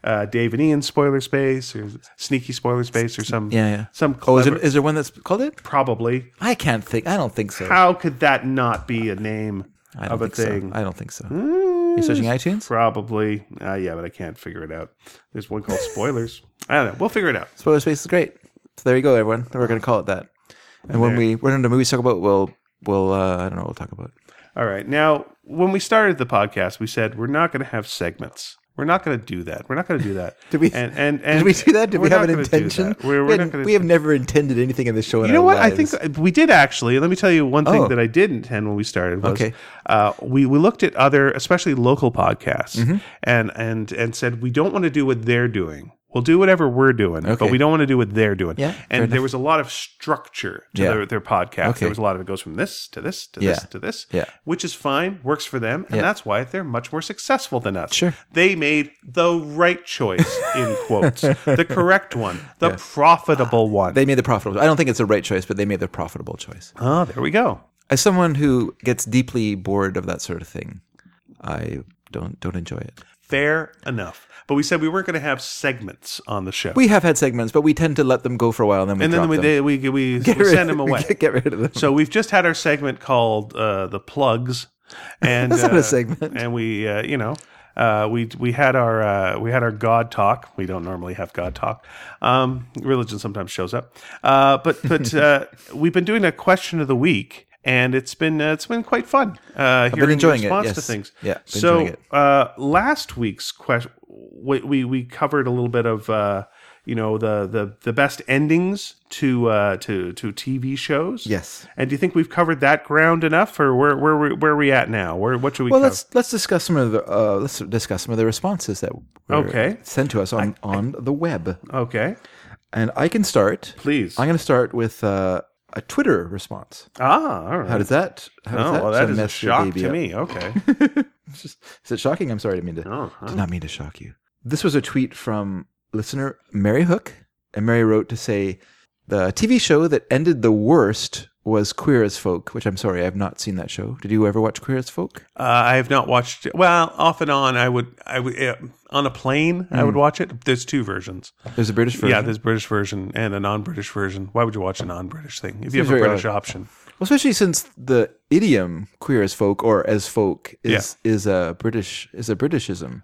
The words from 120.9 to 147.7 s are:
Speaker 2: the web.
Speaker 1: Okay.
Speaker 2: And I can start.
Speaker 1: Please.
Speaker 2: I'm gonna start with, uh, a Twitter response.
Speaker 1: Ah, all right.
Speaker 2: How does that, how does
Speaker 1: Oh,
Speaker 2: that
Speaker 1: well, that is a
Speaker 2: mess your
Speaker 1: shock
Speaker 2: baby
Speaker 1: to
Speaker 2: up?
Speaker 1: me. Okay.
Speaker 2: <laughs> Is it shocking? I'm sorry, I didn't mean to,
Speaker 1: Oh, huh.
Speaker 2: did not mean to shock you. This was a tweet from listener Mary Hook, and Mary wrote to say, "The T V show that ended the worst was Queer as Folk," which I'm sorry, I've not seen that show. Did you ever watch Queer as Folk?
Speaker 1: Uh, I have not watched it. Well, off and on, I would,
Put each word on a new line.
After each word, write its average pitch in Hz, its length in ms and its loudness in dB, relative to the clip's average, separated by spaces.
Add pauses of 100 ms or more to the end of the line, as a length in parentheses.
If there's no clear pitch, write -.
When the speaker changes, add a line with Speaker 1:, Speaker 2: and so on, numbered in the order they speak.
Speaker 2:
the 117 160 -4
web. 104 460 -4 (160)
Speaker 1:
Okay. 123 400 -4 (580)
Speaker 2:
And 110 220 -2
I 156 140 2
can 208 160 0
start. 104 520 0
Speaker 1:
Please. 143 440 -2
Speaker 2:
I'm 139 80 2
gonna 165 100 2
start 123 340 2
with, 113 300 -4
uh, 95 380 0 (320)
a - 100 -10
Twitter 143 460 0
response. - 600 -14 (120)
Speaker 1:
Ah, 135 500 0
all 170 80 -2
right. 110 100 -6
Speaker 2:
How 117 80 0
does 101 140 0
that, 160 380 -2 (180)
how 113 100 -6
does 117 100 0
Speaker 1:
Oh, 165 60 0
Speaker 2:
that - 100 0
Speaker 1:
well, 107 100 0
that 117 180 2
is 107 80 0
a - 20 0
Speaker 2:
mess 107 220 -4
your 113 100 0
Speaker 1:
shock 147 140 4
Speaker 2:
baby 92 160 -4
Speaker 1:
to 90 60 -2
Speaker 2:
up? - 40 -2
Speaker 1:
me. 139 220 -4
Okay. 110 400 -8 (640)
Speaker 2:
<laughs> 143 160 -20
Is - 220 -20 (340)
it 117 100 -4
shocking? 156 300 -2
I'm 107 80 -4
sorry, 101 160 -2
I - 60 -2
didn't 85 160 -8
mean 82 80 -10
to, 95 60 -12
Speaker 1:
Oh, 117 280 -8
huh. 101 80 -14
Speaker 2:
did 107 100 -8
not 95 140 -2
mean 87 100 -6
to 80 80 -12
shock - 320 -14
you. - 140 -20 (280)
This 135 220 -4
was 143 100 0
a 143 60 4
tweet - 340 -4
from 101 520 -6 (260)
listener 135 460 -8 (120)
Mary 107 340 2
Hook, 175 280 0 (400)
and 104 140 -4
Mary 117 180 4
wrote 110 260 2
to 117 60 -6
say, 98 420 -4 (480)
"The 98 260 0
T - 160 -2
V 226 100 4
show 160 300 4
that 143 220 0
ended 147 300 2
the 113 120 4
worst 110 760 2 (160)
was 107 280 0
Queer 131 320 2
as 101 120 -2
Folk," 90 340 -4
which - 160 -10
I'm 98 100 -2
sorry, 90 280 -2
I've 92 120 -2
not 98 240 -4
seen 98 160 -6
that - 140 -8
show. 110 300 -8
Did 101 120 -8
you 107 140 4
ever 104 140 0
watch 110 220 -2
Queer 131 160 -4
as 127 100 -8
Folk? - 360 -10 (140)
Speaker 1:
Uh, - 40 -6
I 120 340 4
have 131 140 0
not 135 180 2
watched 123 380 -2
it. - 80 -8
Well, 170 420 4
off 160 240 2
and 156 100 -2
on, 135 260 2
I 123 120 2
would, 123 180 -2 (200)